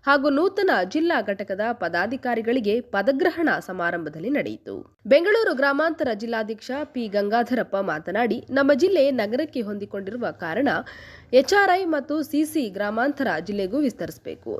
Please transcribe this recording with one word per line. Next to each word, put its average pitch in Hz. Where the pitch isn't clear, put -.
ಹಾಗೂ 285
ನೂತನ 381
ಜಿಲ್ಲಾ 320
ಘಟಕದ 202
ಪದಾಧಿಕಾರಿಗಳಿಗೆ 226
ಪದಗ್ರಹಣ 311
ಸಮಾರಂಭದಲ್ಲಿ 170
ನಡೆಯಿತು. 107
ಬೆಂಗಳೂರು 392
ಗ್ರಾಮಾಂತರ 285
ಜಿಲ್ಲಾಧ್ಯಕ್ಷ 220
ಪಿ 240
ಗಂಗಾಧರಪ್ಪ 214
ಮಾತನಾಡಿ, 202
ನಮ್ಮ 277
ಜಿಲ್ಲೆ 359
ನಗರಕ್ಕೆ 254
ಹೊಂದಿಕೊಂಡಿರುವ 202
ಕಾರಣ 208
ಎಚ್ 330
ಆರ್ 381
ಐ -
ಮತ್ತು 285
ಸಿ 294
ಸಿ 311
ಗ್ರಾಮಾಂತರ 220
ಜಿಲ್ಲೆಗೂ 202
ವಿಸ್ತರಿಸಬೇಕು. -